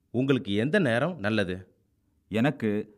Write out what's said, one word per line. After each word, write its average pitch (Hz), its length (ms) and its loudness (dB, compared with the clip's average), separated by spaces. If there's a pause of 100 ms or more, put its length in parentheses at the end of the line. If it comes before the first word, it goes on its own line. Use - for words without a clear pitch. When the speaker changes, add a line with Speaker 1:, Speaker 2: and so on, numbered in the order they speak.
(140)
Speaker 1:
உங்களுக்கு 123 420 0
எந்த 147 240 2
நேரம் 143 400 0
நல்லது? 101 400 -2 (720)
Speaker 2:
எனக்கு 113 400 0 (260)